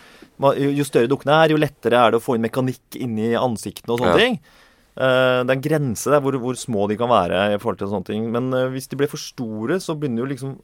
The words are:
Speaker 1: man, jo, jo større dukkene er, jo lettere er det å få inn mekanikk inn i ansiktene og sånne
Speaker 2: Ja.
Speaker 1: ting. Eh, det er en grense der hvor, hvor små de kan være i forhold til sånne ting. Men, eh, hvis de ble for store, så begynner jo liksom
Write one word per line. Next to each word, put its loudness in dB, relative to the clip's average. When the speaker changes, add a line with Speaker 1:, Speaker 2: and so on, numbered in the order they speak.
Speaker 1:
man, 2
jo, 0
jo -2
større 2
dukkene 2
er, 4
jo 2
lettere 0
er 6
det 2
å -14
få 0
inn -2
mekanikk -6
inn -4
i 0
ansiktene -4
og -2
sånne 4
Speaker 2:
Ja. 6
Speaker 1:
ting. 0
Eh, 2
det 2
er -2
en -4
grense -2
der 6
hvor, 0
hvor -4
små -2
de 0
kan -2
være 2
i -4
forhold -4
til -6
sånne -6
ting. -4
Men, -2
eh, 0
hvis -10
de -10
ble 0
for -8
store, -6
så -8
begynner -4
jo -6
liksom -12